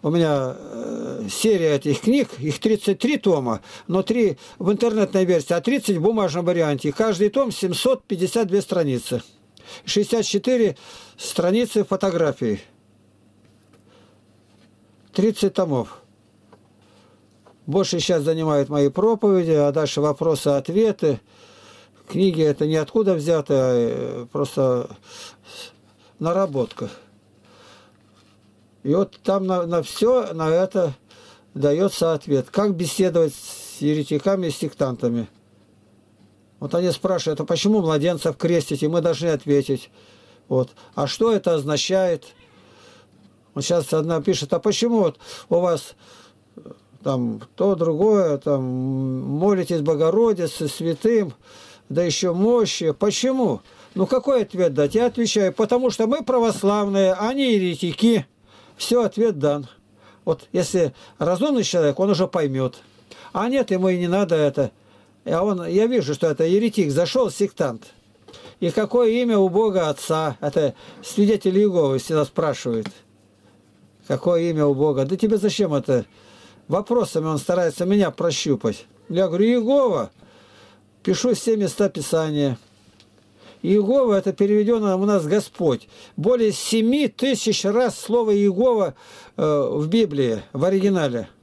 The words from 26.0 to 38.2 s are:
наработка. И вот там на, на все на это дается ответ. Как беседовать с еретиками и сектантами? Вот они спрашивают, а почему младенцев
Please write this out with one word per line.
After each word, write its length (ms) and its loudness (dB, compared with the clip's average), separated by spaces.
наработка. 680 -2
И 100 0
вот 300 -2
там 240 -2
на, 180 0
на 160 -2
все 520 0
на 160 -2
это 440 0
дается 580 0
ответ. 400 -2
Как 240 0
беседовать 580 0
с 480 -14
еретиками 680 -2
и 40 -4
сектантами? 800 -4
Вот 160 -6
они 160 2
спрашивают, 480 -2
а 60 -4
почему 340 2
младенцев 560 0